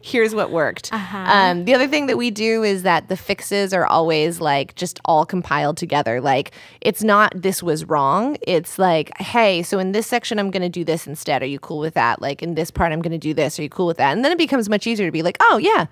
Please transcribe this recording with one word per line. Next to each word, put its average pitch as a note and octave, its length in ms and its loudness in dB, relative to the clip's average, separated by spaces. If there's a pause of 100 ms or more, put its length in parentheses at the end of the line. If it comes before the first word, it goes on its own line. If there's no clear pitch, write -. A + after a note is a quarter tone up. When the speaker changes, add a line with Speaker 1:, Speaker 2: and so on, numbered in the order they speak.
Speaker 1:
"Here's A3 340 0
what G#3 160 -2
worked." D3+ 420 -2
Speaker 2:
Uh-huh. G3 240 -6
Speaker 1:
Um, F#3 480 4
the B3 80 4
other C4 140 4
thing D4 200 -2
that B3+ 100 0
we A#3+ 140 -2
do A3 320 0
is G3 200 0
that F3 260 2
the F#3 80 -2
fixes G3+ 560 -2
are F3+ 120 2
always, E3 540 2
like, C#3+ 360 -2
just - 300 -8
all D#3 200 4
compiled D3+ 520 -2
together. C#3+ 440 -2
Like, C#3 300 0 (300)
it's - 220 0
not, G#3 320 4
"This F#3 280 -4
was D#3 220 -2
wrong." E3 560 0
It's E3+ 360 -2
like, E3+ 420 2
"Hey, G3 440 2
so G3 160 -2
in F#3 120 -2
this G#3+ 160 -2
section, A3+ 320 -2
I'm G3 120 -2
gonna F#3 180 -2
do F3 140 -6
this D#3 240 -2
instead. C#3+ 340 -2
Are C3 60 -4
you C#3 120 -6
cool D#3 200 -8
with D#3 160 -4
that? A#2 260 2
Like, C#3+ 220 -6
in E3+ 120 -4
this D#3+ 160 -2
part, E3+ 200 0
I'm D#3+ 100 -4
gonna E3 160 -4
do D3+ 160 -4
this. D3+ 260 0
Are D#3 40 -6
you D3 60 -8
cool F3+ 180 -2
with E3 100 -2
that?" - 180 4
And A#3 80 -2
then D4+ 80 4
it F4 60 0
becomes C4 320 0
much G#3 180 0
easier G#3 200 0
to D#3 40 -2
be D#3+ 120 -2
like, F3 180 -2
"Oh, G4+ 160 6
yeah, F4+ 340 2